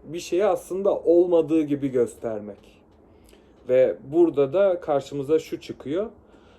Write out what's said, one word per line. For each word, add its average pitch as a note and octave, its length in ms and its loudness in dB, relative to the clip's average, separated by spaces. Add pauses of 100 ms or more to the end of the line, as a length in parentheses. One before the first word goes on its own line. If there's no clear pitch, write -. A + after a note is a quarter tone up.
bir D3 140 -12
şeye F#3 280 -2
aslında F#3 520 -2
olmadığı E3 640 4
gibi C#3 260 -4
göstermek. A2+ 920 -6 (880)
Ve B2+ 280 4 (160)
burada C#3+ 400 2
da F#3 280 2
karşımıza C#3+ 580 -2
şu E3 220 -10
çıkıyor. E3+ 460 -8 (520)